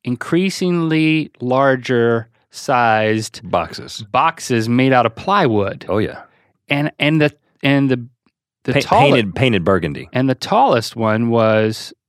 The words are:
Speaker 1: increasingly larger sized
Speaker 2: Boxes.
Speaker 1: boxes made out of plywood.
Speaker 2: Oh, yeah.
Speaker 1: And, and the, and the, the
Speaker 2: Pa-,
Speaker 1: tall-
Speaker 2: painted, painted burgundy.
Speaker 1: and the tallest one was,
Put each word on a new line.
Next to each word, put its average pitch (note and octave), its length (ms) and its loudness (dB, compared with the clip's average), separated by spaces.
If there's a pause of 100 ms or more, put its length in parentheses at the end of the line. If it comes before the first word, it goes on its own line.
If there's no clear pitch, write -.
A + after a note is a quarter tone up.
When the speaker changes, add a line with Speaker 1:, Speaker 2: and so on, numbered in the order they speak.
Speaker 1:
increasingly D#3+ 1300 -2 (100)
larger B2 880 0 (220)
sized A2 960 0
Speaker 2:
Boxes. E2+ 640 -6
Speaker 1:
boxes B2 580 0
made B2+ 240 2
out A#2+ 140 4
of A2+ 80 -6
plywood. A#2+ 760 -2
Speaker 2:
Oh, G2 100 -2
yeah. - 240 -6 (460)
Speaker 1:
And, C#3+ 300 -2
and D3+ 220 0
the, D3 120 2 (300)
and C#3 280 2
the, B2 140 -2 (600)
the B2+ 100 -2
Speaker 2:
Pa-, - 60 2
Speaker 1:
tall- G3+ 200 2
Speaker 2:
painted, A#2 340 2
painted A2 300 2
burgundy. D#2+ 480 -2
Speaker 1:
and C3 160 0
the C3 60 0
tallest G3 600 0
one A2+ 340 0
was, A2 640 0 (160)